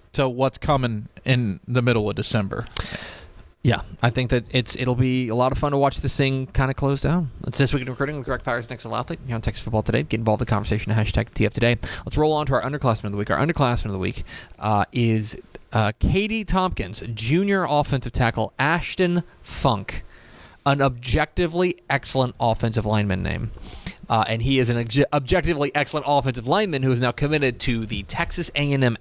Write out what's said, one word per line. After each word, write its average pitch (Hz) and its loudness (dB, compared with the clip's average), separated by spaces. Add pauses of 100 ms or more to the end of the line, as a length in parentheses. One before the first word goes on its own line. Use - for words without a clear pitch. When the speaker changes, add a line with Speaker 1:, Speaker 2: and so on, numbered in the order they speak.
(140)
Speaker 1:
to 139 2
what's 127 0
coming 123 0 (180)
in 123 2
the 123 2
middle 113 2
of 101 -4
December. - -2 (960)
Speaker 2:
Yeah, - 2 (200)
I 117 4
think 123 0
that 123 2
it's, 127 0
it'll 123 0
be 127 2
a 107 -2
lot 123 2
of - -2
fun 147 0
to 139 2
watch 139 2
this - -4
thing 135 0
kinda 135 0
close 139 0
down. 156 2 (160)
It's - -6
This 135 4
Week 131 0
in 127 -8
Recruiting 143 -4
with 131 -8
Greg 123 -4
Powers, 120 -4
Nick 123 -10
Salathic, 120 -6
here 120 -4
on 113 -4
Texas - -4
Football 110 0
Today. 117 0
Get 113 -2
involved 110 2
in 123 -2
the - -2
conversation, 107 0
hashtag 110 0
T 110 2
F 107 0
Today. 117 2 (300)
Let's - -4
roll 151 4
on 151 0
to 135 0
our 120 2
underclassmen 131 0
of 101 -4
the 101 -4
week. 101 -2
Our 87 2
underclassmen 131 2
of 107 -4
the 95 -4
week, - -4 (340)
uh, 104 2
is, 110 0 (380)
uh, 104 2
Katie 208 2
Tompkins, 180 -2 (100)
junior 170 2
offensive 139 0
tackle 113 0
Ashton 175 0 (180)
Funk, - -2 (600)
an 143 4
objectively 151 0 (140)
excellent 131 0
offensive 113 0
lineman 104 2
name. 82 -4 (600)
Uh, 113 4
and 117 -2
he 131 2
is 120 2
an 120 2
obje-, 117 2
objectively 147 0
excellent 147 -2
offensive 127 2
lineman 165 0
who 131 4
is 120 2
now 123 2
committed 143 0
to 113 -2
the 104 -6
Texas - -4
A 143 0
and 135 2
M 120 2